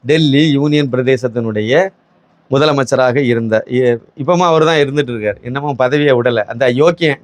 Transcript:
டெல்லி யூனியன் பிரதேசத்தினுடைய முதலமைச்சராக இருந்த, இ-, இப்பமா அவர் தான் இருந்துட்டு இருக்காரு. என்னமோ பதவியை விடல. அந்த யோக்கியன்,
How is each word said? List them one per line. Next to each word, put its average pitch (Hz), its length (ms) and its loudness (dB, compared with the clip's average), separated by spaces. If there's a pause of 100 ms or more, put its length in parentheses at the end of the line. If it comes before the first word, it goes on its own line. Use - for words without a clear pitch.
டெல்லி 151 440 2
யூனியன் 143 400 0
பிரதேசத்தினுடைய 120 960 0 (600)
முதலமைச்சராக 135 680 0
இருந்த, 117 500 0
இ-, 123 300 0 (200)
இப்பமா 175 280 0
அவர் 160 200 2
தான் 165 120 0
இருந்துட்டு 143 340 0
இருக்காரு. 107 320 -6
என்னமோ 139 320 -6
பதவியை 139 380 0
விடல. 120 260 0
அந்த 120 340 -2
யோக்கியன், 156 520 0